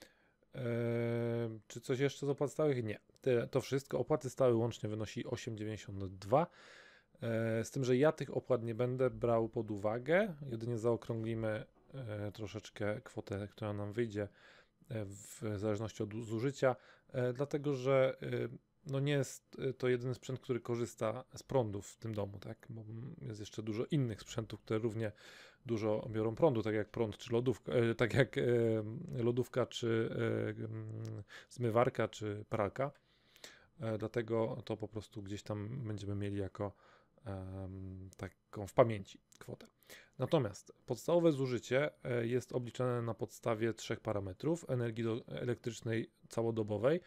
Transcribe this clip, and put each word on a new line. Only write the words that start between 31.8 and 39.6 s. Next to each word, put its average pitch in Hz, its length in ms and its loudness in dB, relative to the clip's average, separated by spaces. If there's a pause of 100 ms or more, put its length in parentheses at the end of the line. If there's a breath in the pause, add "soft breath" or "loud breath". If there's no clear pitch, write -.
czy 104 400 -6
pralka. 110 420 0 (920 loud breath)
E, 113 180 -2
dlatego 113 640 0
to 110 120 -4
po 104 120 -6
prostu - 340 -10
gdzieś 98 200 -8
tam 104 260 -4 (180)
będziemy 101 280 -4
mieli 101 240 -2
jako, 98 340 -4 (520 soft breath)
em, 95 920 -8
taką - 500 -10
w 98 80 -12
pamięci 113 440 6 (200)
kwotę. - 280 -14 (520 loud breath)